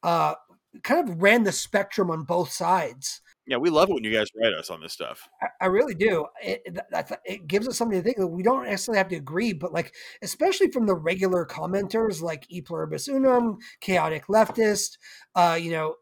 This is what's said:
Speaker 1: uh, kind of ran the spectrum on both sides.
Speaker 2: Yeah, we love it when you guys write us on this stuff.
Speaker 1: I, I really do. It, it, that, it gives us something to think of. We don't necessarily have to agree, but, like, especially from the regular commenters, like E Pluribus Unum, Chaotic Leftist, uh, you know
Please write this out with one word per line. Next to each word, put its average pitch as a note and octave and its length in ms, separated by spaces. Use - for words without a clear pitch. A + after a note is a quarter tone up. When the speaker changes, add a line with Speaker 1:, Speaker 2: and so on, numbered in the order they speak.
Speaker 1:
uh, D#3+ 320
kind D#4 260
of E3+ 140
ran A3 220
the G3 80
spectrum G3 580
on D#3+ 140
both F3 280
sides. E3 680
Speaker 2:
Yeah, C3 120
we D3+ 120
love D#3+ 200
it G3 40
when B2 100
you G#2+ 80
guys G#2+ 180
write A2+ 120
us D#2+ 180
on E2 100
this E2 120
stuff. - 340
Speaker 1:
I, - 80
I F3+ 60
really G#3+ 260
do. F3 320
It, - 240
it, F3 140
that, - 360
it F#3+ 200
gives G3+ 220
us A#3+ 100
something A3 220
to E3+ 40
think A#3 140
of. F#3 140
We F3+ 100
don't B3 240
necessarily G#3+ 320
have F#3 120
to F3 80
agree, E3+ 360
but, E3+ 180
like, D#3+ 220
especially F#4 480
from A#3 160
the F#3+ 80
regular F3+ 500
commenters, G3 760
like D#3+ 280
E F3+ 120
Pluribus D#3 460
Unum, B3+ 520
Chaotic D#3+ 460
Leftist, G#3+ 680
uh, E3+ 260
you E3 100
know D#3 300